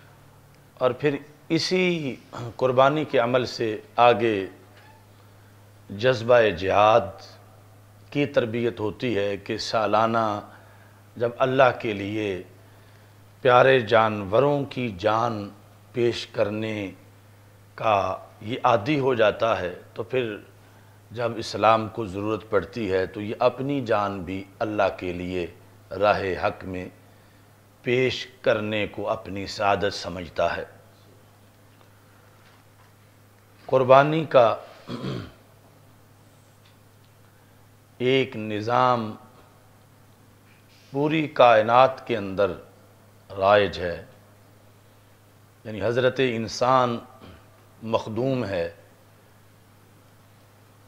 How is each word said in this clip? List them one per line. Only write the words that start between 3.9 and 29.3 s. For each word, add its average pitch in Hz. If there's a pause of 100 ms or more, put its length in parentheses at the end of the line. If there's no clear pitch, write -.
आगे 110 (1400)
जज्बा 117 (160)
जिहाद 95 (920)
की 143
तरबियत 117
होती 107
है 101
कि 107
सालाना 113 (880)
जब 117
अल्लाह 131
के 110
लिए 101 (1120)
प्यारे 131
जानवरों 110
की 123
जान 107 (500)
पेश 120 (100)
करने 110 (1040)
का 98 (160)
ये 110
आदी 120
हो 131
जाता 110
है, 90
तो -
फिर 113 (640)
जब 117
इस्लाम 110
को 113
ज़रूरत 101
पड़ती 104
है 95
तो 107
ये 104
अपनी 135
जान 101
भी 95 (180)
अल्लाह 104 (100)
के 90
लिए 90 (460)
राह 95 (200)
हक 98
में 92 (920)
पेश 127 (180)
करने 107
को -
अपनी 98